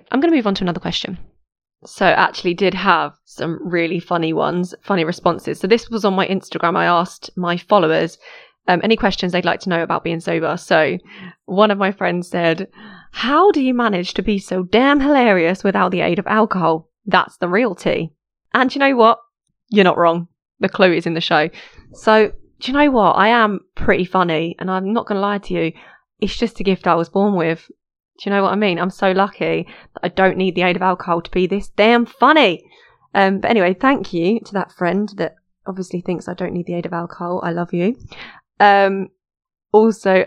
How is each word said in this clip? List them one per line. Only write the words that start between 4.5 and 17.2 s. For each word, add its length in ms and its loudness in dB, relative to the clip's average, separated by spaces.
funny 220 -2
responses. 560 -4
So 80 -4
this 220 0
was 160 -4
on 80 0
my 140 0
Instagram. 500 -4
I 80 0
asked 500 -2
my 220 -4
followers, 600 0
um, 140 4
any 120 2
questions 360 -2
they'd 140 -2
like 160 0
to 80 -6
know 140 0
about 200 -4
being 180 -6
sober. 340 -2
So 420 0
one 260 2
of 60 -4
my 140 0
friends 380 -4
said, 400 -2
"How 400 2
do 100 0
you 120 0
manage 400 -2
to 80 -4
be 180 -2
so 240 -4
damn 360 2
hilarious 640 2
without 280 0
the 100 -2
aid 180 0
of 80 -6
alcohol? 600 0
That's 320 0